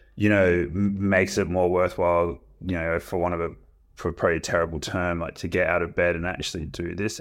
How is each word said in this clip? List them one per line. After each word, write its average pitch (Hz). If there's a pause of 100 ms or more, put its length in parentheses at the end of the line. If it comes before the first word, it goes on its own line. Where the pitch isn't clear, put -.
(140)
you 104
know, 98
m-, 98
makes 95
it 95
more 90
worthwhile, 87 (260)
you 90
know, 82
for -
one 87
of 85
a, 82 (460)
for 82
probably 82
a 80
terrible 82
term, 87
like, 80
to -
get 90
out 87
of 82
bed 87
and 82
actually 87
do 87
this 101